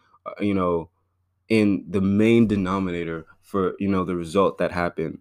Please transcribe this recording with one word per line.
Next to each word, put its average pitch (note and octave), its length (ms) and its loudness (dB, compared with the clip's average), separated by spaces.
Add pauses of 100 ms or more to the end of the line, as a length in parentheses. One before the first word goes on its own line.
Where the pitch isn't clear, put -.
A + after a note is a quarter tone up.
(260)
uh, - 140 -14
you G2+ 140 0
know, F2 360 -2 (600)
and G#2 380 2
the F#2+ 120 -2
main A2 460 4
denominator F2+ 800 -2 (140)
for, F#2 380 -2
you G2 100 -2
know, F#2+ 160 2
the F2+ 120 -4
result E2+ 420 0
that E2+ 140 -2
happened, E2 480 -4